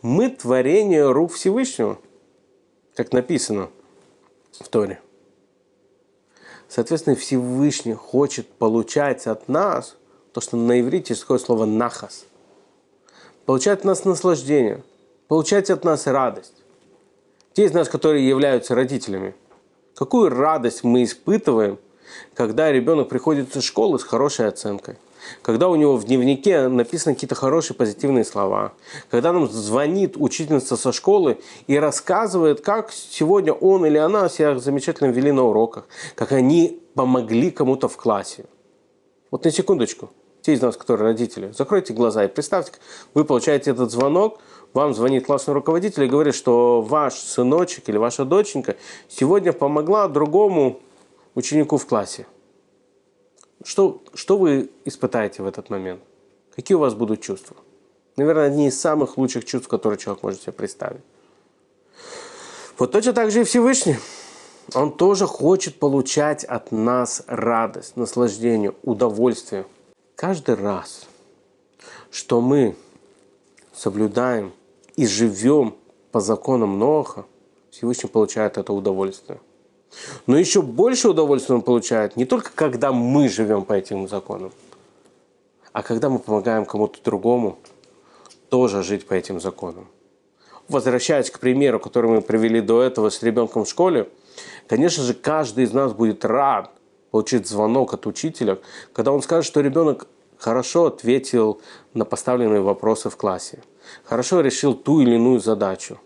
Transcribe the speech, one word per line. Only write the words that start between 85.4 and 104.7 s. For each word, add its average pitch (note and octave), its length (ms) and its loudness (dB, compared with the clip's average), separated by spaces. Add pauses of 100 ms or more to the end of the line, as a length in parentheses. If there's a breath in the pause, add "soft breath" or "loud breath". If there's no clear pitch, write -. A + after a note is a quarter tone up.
а A2 100 -6
когда A#2 280 -2
мы B2+ 100 -2
помогаем G#2+ 460 -2
кому-то - 380 -4
другому A#2 540 -2 (920 soft breath)
тоже A2 340 2
жить F#2+ 240 -6
по F#2+ 80 -2
этим F2+ 240 -6
законам. F2 480 -10 (800 loud breath)
Возвращаясь C3 640 0
к - 80 -20
примеру, B2+ 400 2
который A#2 320 0
мы A2 100 4
привели A2+ 400 2
до A2+ 220 4
этого A#2 260 0
с - 140 -8
ребенком A#2 420 0
в - 40 -8
школе, E3 420 0 (560 loud breath)
конечно D3+ 340 0
же, B2 140 -2
каждый C3 480 -2
из A2+ 100 -2
нас C3 200 0
будет G#2+ 300 0
рад A#2 480 0 (380)
получить A2 380 0
звонок A2 480 0
от - 100 -12
учителя, G#2+ 540 -4 (340 loud breath)
когда A#2 180 0
он C#3 120 0
скажет, E3 220 0
что D3 160 0
ребенок C#3+ 440 0 (320)
хорошо B2+ 480 0
ответил A#2+ 760 0 (340 loud breath)
на G#2+ 100 -2
поставленные A#2 560 0
вопросы G#2 480 0
в - 80 -16
классе, - 460 -6 (400 loud breath)
хорошо B2+ 380 0
решил C#3 340 2